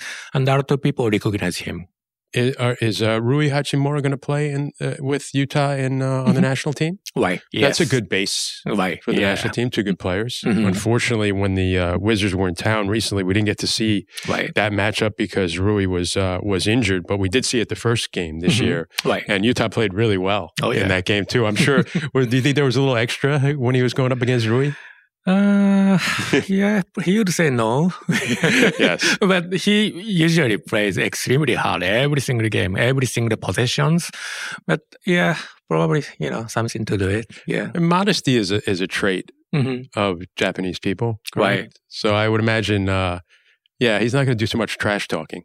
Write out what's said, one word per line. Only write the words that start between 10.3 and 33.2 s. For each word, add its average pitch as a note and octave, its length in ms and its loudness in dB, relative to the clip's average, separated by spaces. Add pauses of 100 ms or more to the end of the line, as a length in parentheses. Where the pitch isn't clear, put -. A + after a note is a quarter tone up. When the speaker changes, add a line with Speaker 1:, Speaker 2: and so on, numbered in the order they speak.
Speaker 1:
Mm-hmm. A2+ 200 2
Speaker 2:
Unfortunately, G#2+ 680 0
when G2 240 0
the, F#2 220 2
uh, F2+ 200 0
Wizards G2 380 0
were F#2 140 0
in E2 60 -4
town A2 340 -2
recently, G2+ 340 -2
we F2+ 100 0
didn't G#2+ 140 2
get G2+ 120 -2
to F#2+ 80 -2
see G#2+ 380 0 (200)
Speaker 1:
Why? - 300 -2
Speaker 2:
that G#2+ 180 0
matchup G#2 440 0
because F#2 420 -2
Rui G2+ 260 2
was, F2+ 320 -2
uh, F#2 260 0
was G2 240 0
injured, G2 400 2
but G2+ 100 -2
we F#2+ 120 0
did B2 160 0
see B2 160 0
it G2 80 -4
the - 60 -6
first - 360 -2
game E2 280 -6
this F2 160 2
Speaker 1:
Mm-hmm. G#2+ 100 0
Speaker 2:
year. E2+ 240 -2 (140)
Speaker 1:
Why? G#2 240 0
Speaker 2:
And G2+ 180 0
Utah A#2 240 2
played G#2 240 -2
really G#2 240 2
well F#2 340 -2 (100)
Speaker 1:
Oh, A2 100 -2
Speaker 2:
in - 80 0
Speaker 1:
yeah. G2 100 0
Speaker 2:
that F#2 160 0
game, G#2 200 2
too. A#2+ 200 0
I'm G#2 100 0
sure. C#3 340 4
Speaker 1:
<laughs> D3+ 240 -4
Speaker 2:
Well, C3 120 2
do A#2+ 100 0
you C3 80 2
think C#3 120 2
there C#3+ 100 2
was A#2+ 100 2
a C3+ 60 2
little C3 160 2
extra C#3 420 0 (140)
when C3 220 0
he B2+ 60 4
was B2 120 2
going B2+ 180 2
up B2 100 -2
against A#2+ 260 2
Rui? C3 240 2 (560)
Speaker 1:
Uh, G3 680 4 (240)
Speaker 2:
<laughs> - 260 0
Speaker 1:
yeah, G3+ 360 2 (200)
he F3+ 140 4
would F#3+ 160 2
say E3 160 2
no. B2 420 2 (160)
<laughs> - 20 -2 (680)
Speaker 2:
Yes. - 400 2
Speaker 1:
But F3+ 340 2
he G#3 340 2 (140)
usually E3 560 2
plays G#2 400 0
extremely A#2+ 580 0
hard F#2 280 -2
every C3 380 2
single A2+ 280 0
game, G2+ 280 -2
every B2+ 300 2
single A#2 300 -2